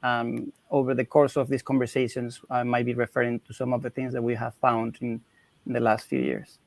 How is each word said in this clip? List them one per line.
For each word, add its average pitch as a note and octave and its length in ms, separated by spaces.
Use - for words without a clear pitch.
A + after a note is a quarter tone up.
Um, A#2+ 500
over C3+ 240
the C3 120
course C#3+ 300
of C3+ 140
these C3+ 140
conversations, B2+ 840
I B2 140
might A#2+ 220
be A#2+ 80
referring A#2+ 480
to - 120
some B2+ 200
of A#2+ 80
the B2+ 80
things B2+ 240
that B2 80
we A#2 140
have A#2 200
found A2+ 460
in, A#2 200
in C3 80
the A#2+ 60
last A2 280
few C3+ 120
years. - 480